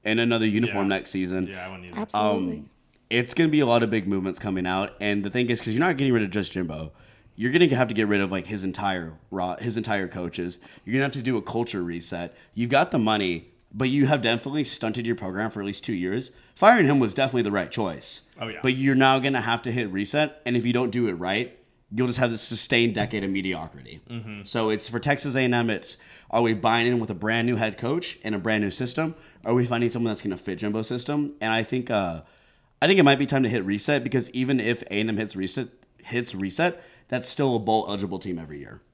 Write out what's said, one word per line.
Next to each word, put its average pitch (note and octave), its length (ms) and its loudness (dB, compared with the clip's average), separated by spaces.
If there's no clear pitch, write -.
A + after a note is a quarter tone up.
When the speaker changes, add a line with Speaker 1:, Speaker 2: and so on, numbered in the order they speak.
Speaker 1:
in A2 140 2
another A#2 260 4
uniform G#2 440 2
Speaker 2:
Yeah. G2 80 2
Speaker 1:
next - 140 -6
season. F#2 360 -2
Speaker 2:
Yeah, F#2 180 -12
I F#2 40 -12
wouldn't F2+ 180 -16
either. F2+ 120 -12
Speaker 3:
Absolutely. G#2 580 0
Speaker 1:
Um, - 120 -16
it's A#2+ 240 0
gonna D#3+ 160 4
be D3+ 100 4
a C#3 60 4
lot A#2 160 6
of A2+ 80 2
big G2+ 180 0
movements F#2+ 320 -2
coming F#2 280 -2
out, F#2+ 340 -2
and G#2 220 0
the G2 80 -4
thing B2 180 0
is, A2+ 100 0
'cause A2 140 -4
you're A#2 60 0
not E3 180 2
getting C3+ 160 2
rid A2+ 80 4
of G2 80 0
just G2 220 -2
Jimbo, D#2+ 400 -6
you're B2 160 -2
gonna E3+ 240 6
have B2 120 4
to G2+ 80 -4
get G#2+ 120 2
rid G2+ 140 4
of, F#2+ 100 0
like, F#2 140 -2
his G2+ 180 -8
entire F#2 500 -4
ro-, F2+ 280 -2
his A2+ 180 -4
entire G#2 300 -2
coaches. F2 520 -6
You're G#2+ 80 -4
gonna C#3 120 2
have C#3 80 -2
to C3+ 100 -8
do B2 140 0
a G#2 40 0
culture A2+ 420 -4
reset. E2+ 520 -6
You've A#2 160 -2
got C3+ 220 2
the B2+ 80 0
money, G2+ 480 0
but B2+ 160 0
you C#3 160 4
have C#3 160 2
definitely A#2 420 -2
stunted A2+ 440 -4
your A#2 80 0
program G2+ 340 -4
for G#2+ 100 -8
at G2 60 -6
least G2+ 180 -6
two A2+ 120 -2
years. F#2 340 -2
Firing G#3 320 6
him C#3 140 4
was G#2+ 160 2
definitely B2+ 260 2
the G#2 100 2
right F#2+ 200 -2
choice. F2 500 -4
Speaker 2:
Oh, A2+ 80 -8
yeah. G#2 140 -10
Speaker 1:
But C3 140 2
you're C3+ 200 2
now C3+ 220 6
gonna C3+ 240 0
have A#2 220 0
to B2 80 -4
hit A#2 200 -2
reset, C#3+ 540 -2
and A#2+ 100 0
if A#2 120 2
you B2 40 2
don't B2 200 0
do A#2 160 0
it F#2 60 -2
right, F#2+ 440 -4
you'll B2 160 2
just A#2+ 120 -2
have B2 120 4
this A2 100 -4
sustained A#2 520 2
decade G#2 300 -2
of G2 80 -2
mediocrity. D#2+ 800 -6
Speaker 2:
Mm-hmm. G#2+ 340 -12
Speaker 1:
So A2 260 0
it's G#2+ 180 -2
for A#2 120 -4
Texas C3+ 360 0
A C3 100 2
and B2 100 2
M, A#2+ 160 2
it's, - 260 -4
are A2+ 140 2
we A2+ 100 4
buying A#2 340 2
in A#2+ 120 2
with A2 100 -4
a G#2 60 -6
brand A2+ 320 0
new B2 80 2
head A2 220 -2
coach D3 460 -4
and G#2+ 120 -4
a G2 40 -2
brand G#2+ 240 0
new G2 80 0
system? D#3 440 -2
Are A2+ 80 2
we B2+ 140 4
finding A#2+ 240 2
someone A#2 180 -2
that's G2+ 140 -6
gonna F#2+ 140 -4
fit F#2 200 -6
Jimbo's G#2+ 300 -2
system? C#3+ 520 -2
And A2 140 0
I A2+ 80 2
think, B2 300 -4
uh, F2+ 300 0
I D3 60 4
think G3 120 8
it D#3 40 8
might C#3 160 8
be C#3+ 80 0
time C3+ 160 2
to A2+ 60 2
hit A2 140 0
reset, G#2 400 0
because A#2+ 280 0
even B2+ 280 0
if A#2 240 0
A G2+ 160 -2
and A2+ 100 0
M G#2 80 -2
hits G#2 180 -4
reset, F#2+ 320 -4
hits A#2+ 300 -4
reset, G2 480 -2
that's B2 200 -4
still C3+ 260 2
a A2 40 2
bowl A2 280 2
eligible F#2+ 300 -4
team F2 220 -6
every D2 180 -12
year. C2+ 240 -16